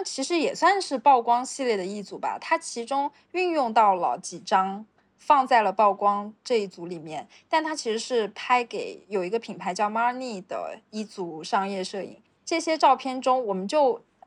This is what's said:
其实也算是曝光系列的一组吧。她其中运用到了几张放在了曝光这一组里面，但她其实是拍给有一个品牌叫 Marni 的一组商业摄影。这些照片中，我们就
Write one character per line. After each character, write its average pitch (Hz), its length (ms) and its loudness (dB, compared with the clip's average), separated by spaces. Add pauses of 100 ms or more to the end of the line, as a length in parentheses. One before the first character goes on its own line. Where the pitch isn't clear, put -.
其 - 200 -6
实 339 140 0
也 269 160 2
算 381 280 4
是 285 160 -4
曝 254 240 6
光 240 240 2
系 - 180 -8
列 233 120 2
的 185 100 -2
一 202 180 -8
组 196 140 -12
吧。 - 220 -6
她 - 180 0
其 233 280 -10
中 277 260 -2 (200)
运 359 200 0
用 254 220 0
到 208 220 6
了 143 240 0
几 - 200 -12
张 196 460 0 (320)
放 269 300 4
在 233 160 6
了 196 80 2
曝 202 200 4
光 202 400 0 (120)
这 233 160 0
一 196 80 -2
组 170 180 -14
里 175 140 -8
面， 151 280 -10 (220)
但 320 140 2
她 311 120 -4
其 233 160 -4
实 220 60 0
是 226 320 0
拍 247 340 0
给 98 440 -8
有 190 160 -2
一 175 60 -6
个 226 100 -2
品 196 180 -12
牌 180 160 -4
叫 208 160 0
Marni 240 560 -4
的 82 340 -8 (120)
一 214 120 -6
组 170 400 -10
商 196 240 0
业 196 160 -4
摄 190 200 -8
影。 107 180 -14 (240)
这 330 140 -2
些 320 180 0
照 294 180 6
片 262 240 -4
中， 254 280 2
我 196 60 0
们 190 140 -4
就 285 360 2 (240)